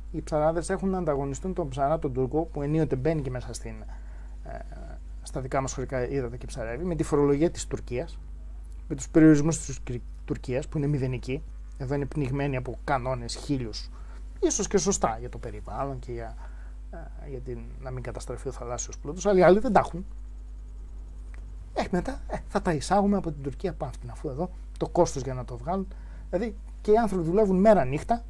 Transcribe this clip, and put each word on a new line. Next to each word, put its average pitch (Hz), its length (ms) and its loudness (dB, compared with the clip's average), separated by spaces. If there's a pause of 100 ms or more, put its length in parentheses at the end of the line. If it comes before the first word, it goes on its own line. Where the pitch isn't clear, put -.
(120)
Οι 156 100 -4
ψαράδες 160 480 2
έχουν 190 200 0
να 190 80 0
ανταγωνιστούν 143 560 -2
τον 170 160 -2
ψαρά, 139 300 2
τον 143 140 -2
Τούρκο, 131 300 2
που 151 180 -6
ενίοτε 147 340 2
μπαίνει 151 260 2
και 131 80 -4
μέσα 120 240 -6
στην, 113 220 -8 (680)
ε, - 140 -10 (680)
στα - 180 -6
δικά 135 200 0
μας 135 120 -4
χωρικά 127 360 -2
ύδατα 127 280 -2
και 127 80 -10
ψαρεύει, 120 400 -6
με 175 100 0
τη 156 80 0
φορολογία 143 480 4
της - 160 -8
Τουρκίας, 123 520 -6 (680)
με 151 80 -4
τους - 140 -8
περιορισμούς 156 560 10
της 131 180 -6
Τουρκ-, 120 180 -6 (240)
Τουρκίας, 127 420 -2
που - 100 -4
είναι 143 100 2
μηδενικοί. 131 560 0 (340)
Εδώ 139 180 -2
είναι 143 100 0
πνιγμένοι 139 500 0
από 127 280 -4
κανόνες 123 520 -2
χίλιους, 123 540 -4 (500)
ίσως 294 280 2
και 208 100 2
σωστά 185 420 2
για 120 100 -8
το 120 80 -8
περιβάλλον 120 600 -6
και 123 120 -10
για, 113 240 -8 (560)
ε, 151 380 -12
για 131 100 -8
την, 127 200 -8 (220)
να 131 100 -8
μην 123 120 -6
καταστραφεί 117 440 -6
ο 127 40 -4
θαλάσσιος 120 460 -6
πλούτος, 175 280 -6
αλλά 196 140 6
οι 180 40 10
άλλοι 180 160 10
δεν 226 140 2
τα 165 60 8
έχουν. - 260 0 (1700)
Ε, - 180 -2
μετά, 180 360 -2
ε, 202 80 -4 (120)
θα 202 140 0
τα 175 120 0
εισάγουμε 196 440 4
από 170 140 -2
την 147 120 -8
Τουρκία 143 300 -4
πάνω 135 200 -6
στην, - 160 -10
αφού 143 200 -8
εδώ 156 200 -2 (280)
το 160 120 0
κόστος 151 340 4
για 131 100 -4
να 123 120 -6
το 120 120 -8
βγάλουν. 180 300 -2 (420)
Δηλαδή, 208 260 0 (260)
και 208 100 4
οι 214 60 10
άνθρωποι 196 260 4
δουλεύουν 185 360 6
μέρα 196 260 10
νύχτα 151 440 0